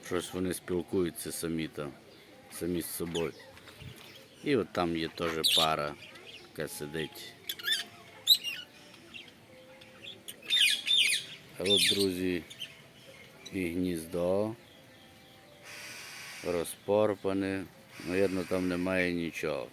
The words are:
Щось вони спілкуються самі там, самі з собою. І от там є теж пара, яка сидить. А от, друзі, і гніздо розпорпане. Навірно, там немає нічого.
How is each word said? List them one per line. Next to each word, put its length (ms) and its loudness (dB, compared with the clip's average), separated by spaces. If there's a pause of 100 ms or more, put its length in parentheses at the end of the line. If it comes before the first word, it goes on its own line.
Щось 280 -2
вони 200 0
спілкуються 760 -2
самі 360 -2
там, 260 -8 (640)
самі 220 0
з 140 -6
собою. 380 -2 (1080)
І 120 4
от 180 2
там 240 2
є 100 0
теж 480 0
пара, 400 4 (540)
яка 180 -4
сидить. 680 -6 (4000)
А 40 -2
от, 260 6
друзі, 540 2 (1080)
і 160 0
гніздо 880 0 (1900)
розпорпане. 1200 2 (420)
Навірно, 360 4
там 240 0
немає 460 2
нічого. 600 -2